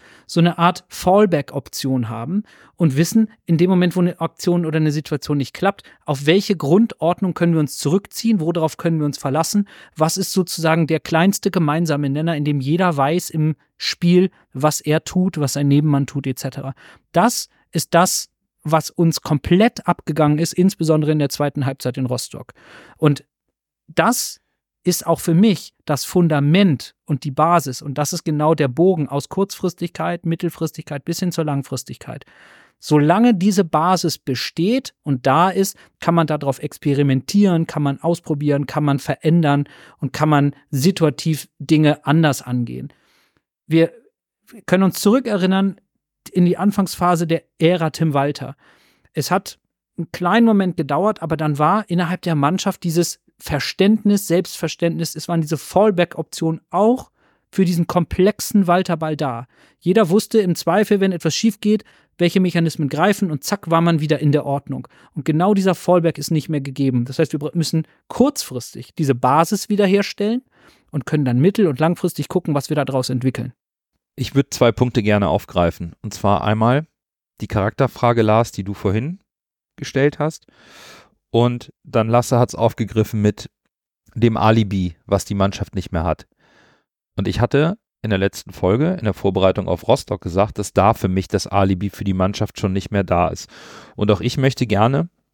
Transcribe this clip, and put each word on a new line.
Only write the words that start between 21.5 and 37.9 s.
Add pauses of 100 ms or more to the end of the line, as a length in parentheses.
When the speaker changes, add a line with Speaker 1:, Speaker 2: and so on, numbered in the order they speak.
Speaker 1:
Halbzeit
in
Rostock. (440)
Und (640)
das (460)
ist
auch
für
mich (120)
das
Fundament (100)
und
die
Basis.
Und
das
ist
genau
der
Bogen
aus
Kurzfristigkeit,
Mittelfristigkeit
bis
hin
zur
Langfristigkeit. (540)
Solange
diese
Basis
besteht (100)
und
da
ist, (220)
kann
man
darauf
experimentieren,
kann
man